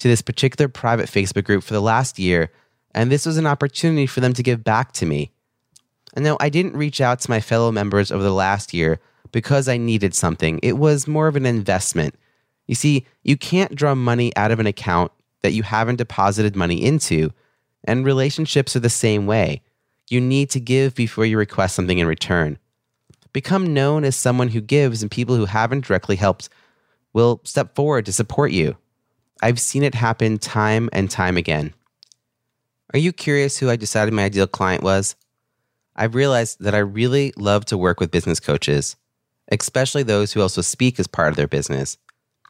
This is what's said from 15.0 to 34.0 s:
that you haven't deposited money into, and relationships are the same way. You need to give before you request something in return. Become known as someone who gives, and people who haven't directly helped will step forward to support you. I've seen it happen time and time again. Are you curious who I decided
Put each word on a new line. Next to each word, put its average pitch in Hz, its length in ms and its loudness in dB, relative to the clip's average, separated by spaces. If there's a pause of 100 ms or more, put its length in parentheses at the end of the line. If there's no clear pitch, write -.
that 95 120 2
you 110 100 0
haven't 110 320 0
deposited 104 600 0
money 87 280 0
into, 85 460 0 (540)
and 127 200 0
relationships 139 720 0
are 127 60 0
the 117 100 2
same 107 340 0
way. 98 380 0 (480)
You 123 100 0
need 135 300 2
to - 80 -2
give 127 380 0
before 110 280 0
you 110 140 2
request 101 380 0
something 90 220 0
in 85 100 2
return. 80 500 0 (720)
Become 185 400 -2
known 143 300 2
as 135 140 0
someone 123 320 0
who 113 120 -2
gives, 123 400 2
and 107 80 -4
people 120 280 -2
who 113 80 2
haven't 113 400 0
directly 98 320 0
helped 95 320 0 (640)
will 117 320 2
step - 320 -4
forward 143 300 0
to 98 60 -6
support 123 380 0
you. 78 260 0 (640)
I've 120 200 2
seen - 240 -2
it 135 100 0
happen 113 440 0
time 110 540 0
and 95 160 -2
time 90 280 -2
again. 78 360 -2 (1200)
Are 139 60 2
you 170 140 2
curious 143 460 -2
who 131 120 0
I 120 60 2
decided 110 360 0